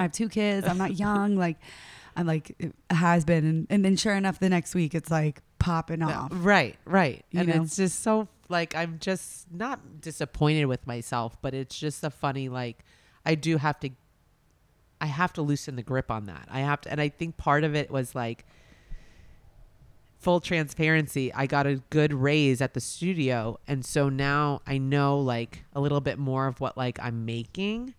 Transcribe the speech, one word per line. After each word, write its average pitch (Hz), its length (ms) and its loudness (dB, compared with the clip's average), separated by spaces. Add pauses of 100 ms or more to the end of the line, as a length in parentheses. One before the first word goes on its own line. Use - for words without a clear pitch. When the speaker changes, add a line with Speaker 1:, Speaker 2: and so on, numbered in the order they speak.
Speaker 1:
have 170 100 0
two 226 160 -2
kids. 202 400 0
I'm 180 100 2
not 196 220 -2
young." 208 360 2
Speaker 2:
<laughs> 185 80 2
Speaker 1:
Like, 165 120 0 (600)
I'm 170 120 -2
like, 160 260 -2 (360)
"A 190 40 2
has-been." 170 500 4
And, 160 260 2
and 202 140 4
then 190 120 4
sure 202 180 0
enough, 196 240 0
the 190 100 2
next 180 280 0
week, 165 180 0
it's, 156 160 -4
like, 151 320 0 (160)
popping 165 420 0
Speaker 2:
Yeah, 156 200 -2
Speaker 1:
off. 131 120 -6
Speaker 2:
right, 180 520 4
right. 170 480 2
Speaker 1:
You 175 80 0
Speaker 2:
And 175 80 2
Speaker 1:
know? 165 140 4
Speaker 2:
it's 156 140 -4
just 190 260 0
so, 220 260 2 (220)
like, 170 260 -2
I'm 165 240 -4
just - 500 -6
not 170 520 -8
disappointed 151 640 0
with 127 200 -2
myself, 120 560 -6
but 135 120 -4
it's 135 240 -8
just 151 260 -6
a 151 60 -4
funny, 135 400 -4
like, 123 340 -8 (400)
I 160 100 2
do 156 220 2
have 147 240 0
to, 143 80 -6 (1120)
I 156 60 -2
have 156 260 -2
to 170 100 -4
loosen 143 340 -2
the 120 60 -8
grip 131 280 -2
on 110 160 -4
that. 78 240 -14
I 131 100 -4
have 143 220 -2
to, - 100 -10
and 147 80 -2
I 147 80 2
think 165 300 -8
part 151 260 2
of 151 100 0
it 147 160 -2
was, 135 240 -4
like, 117 300 -6 (1700)
full 175 220 2
transparency, 156 920 0
I 135 120 0
got 143 200 2
a 139 100 2 (140)
good 151 220 4
raise 139 480 4
at 131 140 -2
the 131 60 -4
studio. 127 840 -2
And 135 180 -4
so 143 240 2
now 143 580 0
I 139 120 -2
know, 139 400 2
like, 120 460 -2 (100)
a 143 60 -2
little 143 200 2
bit 135 180 -2
more 135 280 0
of 131 140 -4
what, 131 160 -4
like, 127 260 -2
I'm 117 220 -4
making. 196 760 -4